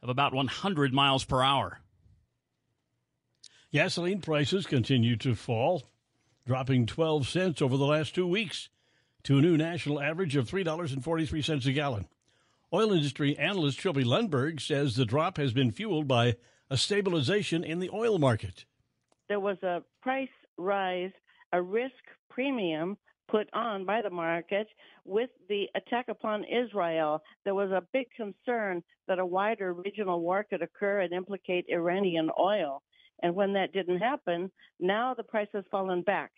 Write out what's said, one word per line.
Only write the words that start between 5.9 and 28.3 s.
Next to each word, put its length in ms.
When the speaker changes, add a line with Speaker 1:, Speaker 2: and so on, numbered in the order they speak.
Speaker 2:
dropping 400
twelve 440
cents 320
over 160
the 80
last 280
two 140
weeks 400
to 140
a 40
new 140
national 460
average 340
of 140
three 140
dollars 280
and 100
forty-three 420
cents 220
a 60
gallon. 380
Oil 180
industry 460
analyst 420
Shelby 240
Lundberg 560
says 380
the 80
drop 320
has 160
been 180
fueled 380
by 260
a 60
stabilization 880
in 160
the 140
oil 260
market. 460
Speaker 3:
There 100
was 240
a 200
price 260
rise, 560
a 80
risk 320
premium 680
put 240
on 320
by 160
the 80
market 580
with 240
the 260
attack 340
upon 360
Israel. 760
There 80
was 160
a 140
big 140
concern 640